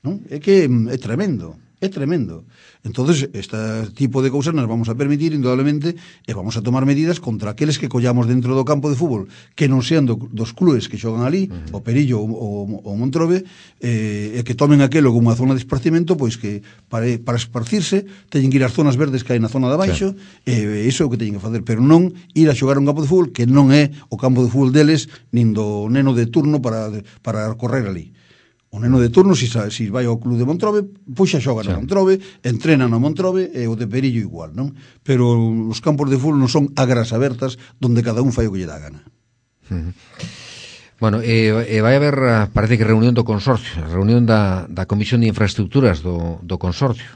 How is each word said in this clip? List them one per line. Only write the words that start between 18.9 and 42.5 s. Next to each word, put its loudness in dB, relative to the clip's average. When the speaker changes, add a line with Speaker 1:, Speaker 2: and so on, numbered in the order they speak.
Speaker 1:
verdes 0
que -2
hai -
na 0
zona -2
de 0
abaixo, -2
Speaker 2:
Claro. -2
Speaker 1:
e 0
iso -2
é 2
o -2
que -4
teñen -4
que -10
facer, -4
pero -2
non 6
ir 6
a 0
xogar 2
un 2
campo -2
de -2
fútbol 4
que -2
non 6
é 4
o -8
campo 2
de 2
fútbol 2
deles, 4
nin 2
do -4
neno 2
de 2
turno 0
para, -4
para -4
correr -4
ali. -8
O -10
neno 4
de 4
turno, 6
si -2
sa-, -2
si -6
vai -2
ao 0
club -2
de 0
Montrobe, 0
pois 2
xa -2
xoga -2
no -4
Speaker 2:
Xa. -
Speaker 1:
Montrobe, 2
entrena 2
no 2
Montrobe, 0
e -6
o -4
de -6
Perillo -2
igual, -12
non? -6
Pero 2
os -8
campos 0
de 2
fútbol 2
non 2
son 0
agras 0
abertas -4
donde 2
cada 0
un 2
fai 0
o -4
que -6
lle -10
dá -14
gana. -18
Speaker 2:
Ujú. -6
Bueno, 2
eh, 2
eh, 0
vai 4
haber, 2
ah, 2
parece 2